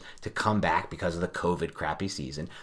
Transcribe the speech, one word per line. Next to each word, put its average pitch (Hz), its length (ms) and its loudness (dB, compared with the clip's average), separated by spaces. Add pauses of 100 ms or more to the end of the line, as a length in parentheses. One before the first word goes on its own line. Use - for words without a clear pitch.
(220)
to - 80 -4
come 107 320 4
back 87 280 4
because 87 260 -2
of 85 60 0
the 90 60 2
covid 85 460 0
crappy 78 340 -2
season. 73 400 -4 (160)